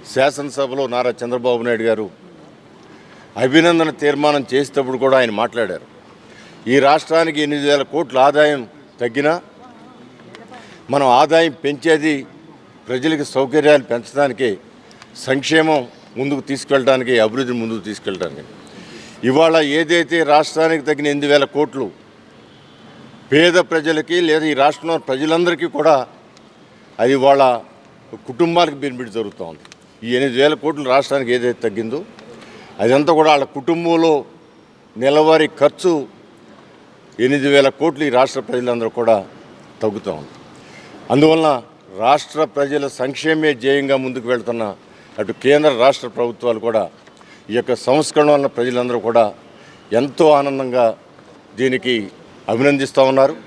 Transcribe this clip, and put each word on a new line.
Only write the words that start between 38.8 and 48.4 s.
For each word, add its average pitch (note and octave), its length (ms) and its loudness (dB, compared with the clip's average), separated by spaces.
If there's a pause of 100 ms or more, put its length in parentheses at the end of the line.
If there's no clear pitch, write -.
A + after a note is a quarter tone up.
కూడా A2+ 180 2 (640)
తగ్గుతూ G2+ 380 -4
ఉంది. D2 140 -18 (800)
అందువలన D#3 360 4 (560)
రాష్ట్ర D3 500 0
ప్రజల C#3+ 320 -2 (120)
సంక్షేమే D#3 520 -2 (100)
ధ్యేయంగా C3+ 440 0
ముందుకు B2 260 -8
వెళ్తున్న A#2 320 -4 (560)
అటు G2 160 -6 (100)
కేంద్ర D3 260 4 (120)
రాష్ట్ర C3 340 2
ప్రభుత్వాలు A#2 500 -4
కూడా A2 160 0 (680)
ఈ G#2+ 80 -4
యొక్క B2 180 -4 (100)
సంస్కరణ D3 480 2
వలన C#3 220 0